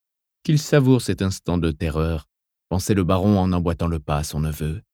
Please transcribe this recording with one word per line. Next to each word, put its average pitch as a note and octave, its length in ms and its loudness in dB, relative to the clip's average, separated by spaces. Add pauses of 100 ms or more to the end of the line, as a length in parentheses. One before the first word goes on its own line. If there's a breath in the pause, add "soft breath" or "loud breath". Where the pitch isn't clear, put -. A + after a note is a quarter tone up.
(420)
Qu'il D3+ 160 0
savoure C3 460 4
cet F#2+ 180 -4
instant F2+ 380 -2
de E2 100 0
terreur, » D#2+ 580 -4 (420)
pensait F#2 260 0
le F#2+ 80 2
baron F#2+ 340 2
en F#2 160 2
emboîtant E2+ 340 -2
le D#2+ 120 -2
pas D2 180 -4
à D2+ 60 -2
son D2+ 160 -6
neveu. D#2 420 -4 (120)